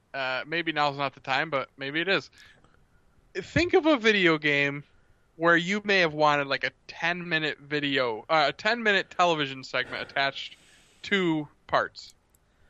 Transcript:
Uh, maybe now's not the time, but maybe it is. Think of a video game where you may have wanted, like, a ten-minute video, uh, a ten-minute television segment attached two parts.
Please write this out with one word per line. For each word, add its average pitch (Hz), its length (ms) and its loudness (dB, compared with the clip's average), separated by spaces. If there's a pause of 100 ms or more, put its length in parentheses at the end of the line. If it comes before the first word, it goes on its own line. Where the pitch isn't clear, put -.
(140)
Uh, 131 320 -4
maybe 160 260 -4
now's 147 260 0
not 139 180 -4
the - 60 -20
time, 139 280 -2
but 135 260 -2
maybe 139 260 -6
it 170 60 -4
is. 185 220 0 (1080)
Think 311 380 -2
of 320 140 4
a 302 100 6
video 196 400 4
game 143 460 0 (540)
where 165 200 4
you 190 260 -2
may 196 180 2
have 156 120 2
wanted, 147 320 2
like, 131 180 -4
a 131 60 -4 (180)
ten-minute 165 720 -4
video, 139 720 -2
uh, 156 200 4
a 151 40 -2
ten-minute 214 560 0
television 147 540 0
segment 127 480 -6
attached - 440 -4 (480)
two 165 440 0 (200)
parts. - 480 -4 (540)